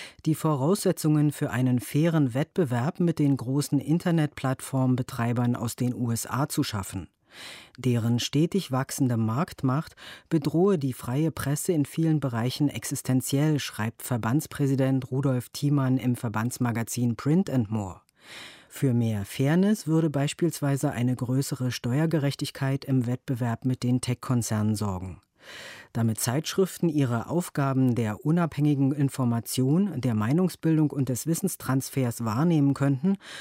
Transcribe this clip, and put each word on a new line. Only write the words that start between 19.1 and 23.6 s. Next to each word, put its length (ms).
Fairness 600
würde 220
beispielsweise 840
eine 220
größere 560
Steuergerechtigkeit 1160
im 200
Wettbewerb 600